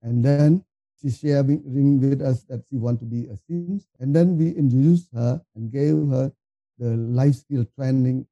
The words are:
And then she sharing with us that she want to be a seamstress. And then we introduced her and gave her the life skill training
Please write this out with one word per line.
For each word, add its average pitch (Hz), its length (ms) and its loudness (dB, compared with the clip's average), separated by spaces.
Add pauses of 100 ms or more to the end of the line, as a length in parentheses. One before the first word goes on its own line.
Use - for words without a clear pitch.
And 120 220 -2
then 147 400 4 (360)
she 143 100 -6
sharing 139 880 0
with 135 220 0
us 131 220 -2
that 127 240 -12
she 139 80 -8
want 120 240 -2
to 123 60 -14
be 120 200 -8
a 113 100 -16
seamstress. 175 500 -8 (140)
And 139 140 -2
then 175 220 4
we 160 140 2
introduced 151 640 2
her 120 260 -2 (140)
and 110 160 -10
gave 143 240 0 (140)
her 135 240 -2 (460)
the 120 180 -4
life 123 400 0
skill 127 280 -4 (120)
training 131 560 -2